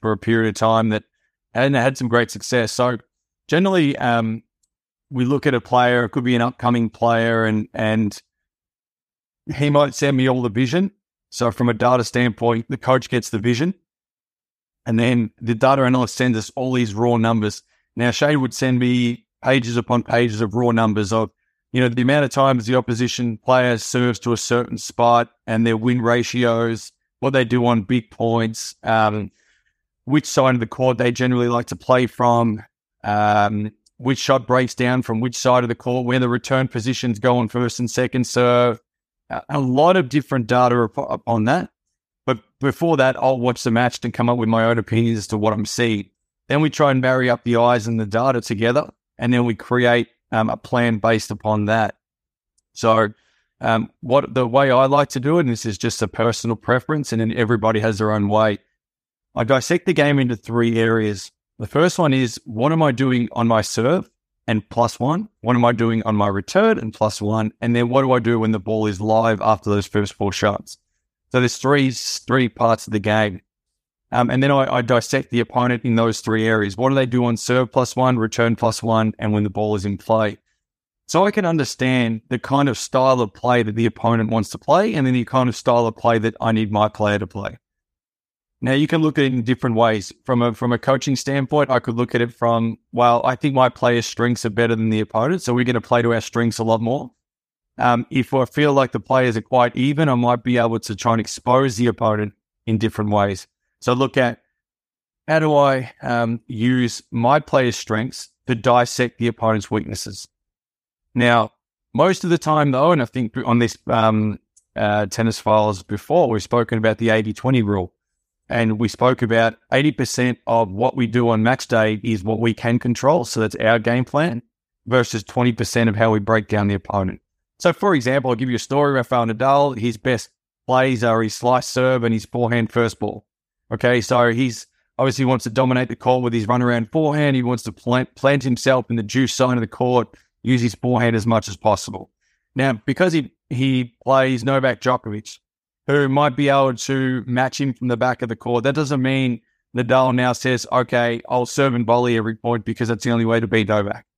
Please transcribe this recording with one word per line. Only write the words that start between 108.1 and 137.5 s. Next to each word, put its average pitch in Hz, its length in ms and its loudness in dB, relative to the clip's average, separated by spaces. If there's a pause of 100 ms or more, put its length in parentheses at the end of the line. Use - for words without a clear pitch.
to 127 80 0
dissect 120 640 0
the 117 80 0
opponent's 110 420 -2
weaknesses? - 580 -8 (840)
Now, 120 380 2 (420)
most 165 300 2
of 175 80 0
the 165 80 2
time, 151 320 0
though, 143 200 2
and 147 120 2
I - 20 -4
think 123 400 -6
on 120 140 2
this, 117 260 0
um, 107 540 0 (360)
uh, 104 300 0
Tennis 113 340 -4
Files 107 440 0
before, 143 460 0
we've 110 120 -2
spoken 117 380 -2
about 110 180 0
the 113 140 0
eighty 107 220 0
twenty 127 280 0
rule. 101 320 -2 (560)
And 113 300 0
we 117 80 0
spoke 123 340 0
about 113 340 2 (160)
eighty 143 200 2
percent 123 460 -2 (100)
of 113 240 0
what 113 240 -2
we 123 120 0
do 117 220 0
on 110 140 2
match 123 240 0
day 110 360 0
is 110 200 -4
what 110 160 -2
we 117 140 0
can 120 260 -2
control. 127 460 0
So - 140 -6
that's 110 160 -2
our 113 240 2
game 120 260 0
plan 143 360 -2 (440)
versus 120 380 0
twenty 123 280 0
percent 113 380 0
of 101 60 -2
how 113 160 2
we 107 80 2
break 107 280 0
down 104 200 0
the 101 80 0
opponent. 95 460 -4 (380)
So, 175 140 2
for 190 220 0
example, 131 340 0
I'll 123 60 0
give 127 140 -4
you 123 60 -2
a 107 40 -2
story. 143 340 0
Rafael 123 320 0
Nadal, 131 520 0
his 110 200 -4
best 123 320 -4 (380)
plays 127 360 2
are 113 200 2
his 107 100 -4
slice 123 320 0
serve 127 380 0
and 113 100 0
his 110 120 -4
forehand 120 460 -2
first 117 280 -2
ball. 104 260 -8 (480)
Okay, 123 260 0
so 120 320 2
he's 120 360 -4 (320)
obviously 131 260 0
wants 127 180 0
to 123 60 -6
dominate 127 400 0
the 120 60 -10
court 127 280 0
with 120 80 -2
his 113 140 -2
runaround 120 460 0
forehand. 151 440 0
He 127 80 0
wants 120 200 -4